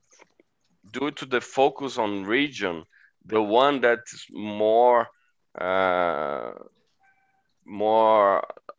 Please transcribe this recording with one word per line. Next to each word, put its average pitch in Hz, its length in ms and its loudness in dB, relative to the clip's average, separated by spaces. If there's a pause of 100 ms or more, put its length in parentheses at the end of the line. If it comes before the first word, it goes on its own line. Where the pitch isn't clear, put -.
(920)
due 135 200 -6
to 143 140 -14
the 127 140 -2
focus 135 580 -2
on 101 260 -4
region, 101 600 -4 (400)
the 110 180 0
one 123 400 2
that 117 180 2 (120)
is - 180 -20
more, 110 760 2 (520)
uh, 87 920 -2 (1120)
more, 107 760 4 (360)